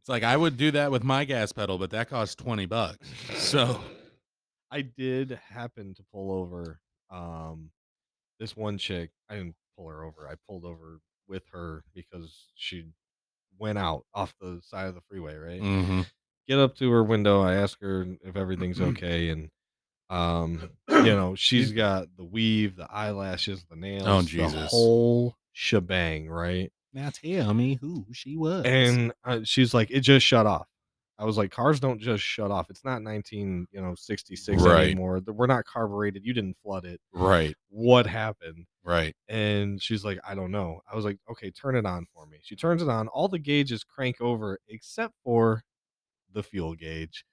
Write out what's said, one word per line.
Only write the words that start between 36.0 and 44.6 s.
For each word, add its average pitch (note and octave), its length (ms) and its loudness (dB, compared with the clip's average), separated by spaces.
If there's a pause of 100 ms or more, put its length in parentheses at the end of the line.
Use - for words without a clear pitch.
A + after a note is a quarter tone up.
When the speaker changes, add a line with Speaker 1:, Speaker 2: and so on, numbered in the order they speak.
Speaker 2:
You B2 80 -4
didn't G2+ 300 -4
flood F#2+ 220 -8
it. F2 160 -14 (120)
Speaker 1:
Right. F2 440 4 (120)
Speaker 2:
What A#2 380 6
happened?" E2+ 600 -8 (180)
Speaker 1:
Right. E2+ 280 2 (160)
Speaker 2:
And G#2 540 -2
she's G#2 220 -4
like, G2 200 -6
"I G2 120 -10
don't F#2 160 -6
know." F2 360 -6
I G#2 60 -14
was A2 100 -4
like, G2+ 140 -4 (140)
"Okay, G#2 180 -12
turn C3 240 -6
it A2+ 100 0
on F2+ 300 -4
for D#2 120 -20
me." D2+ 180 -20
She G#2+ 100 -16
turns E3+ 260 0
it D#3+ 80 0
on. A2+ 200 0
All D#3 180 -2
the F#3+ 140 -4
gauges C#3 420 0
crank B2+ 380 -6
over G#2+ 480 -2